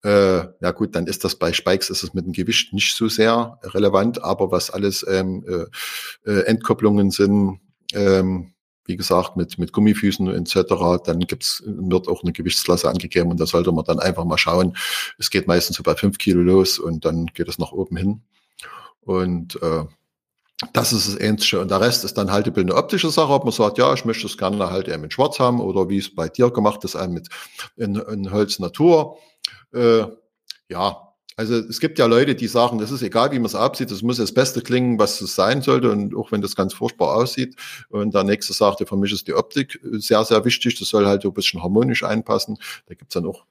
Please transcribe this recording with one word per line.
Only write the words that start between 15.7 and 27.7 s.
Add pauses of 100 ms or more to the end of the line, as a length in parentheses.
so
bei
fünf
Kilo
los
und
dann
geht
es
nach
oben
hin. (800)
Und,
äh, (880)
das
ist
das
Einzige.
Und
der
Rest
ist
dann
Haltebild
eine
optische
Sache,
ob
man
sagt,
ja,
ich
möchte
es
gerne
halt
eben
in
Schwarz
haben
oder
wie
es
bei
dir
gemacht
ist,
eben
mit (480)